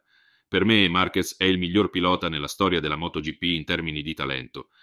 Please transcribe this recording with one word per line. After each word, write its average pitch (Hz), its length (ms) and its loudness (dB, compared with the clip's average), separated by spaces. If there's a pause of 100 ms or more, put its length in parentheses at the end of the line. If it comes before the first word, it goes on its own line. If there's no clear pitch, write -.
(460)
"Per 95 200 2
me 107 240 6
Marquez 90 480 0
è 95 60 0
il 95 120 4
miglior 90 320 2
pilota 90 400 0
nella 73 200 -6
storia 90 320 0
della 76 160 -4
moto 82 220 -6
G 76 200 -6
P - 60 -8
in 82 200 -2
termini 82 380 -4
di 78 100 -8
talento", 67 560 -8 (140)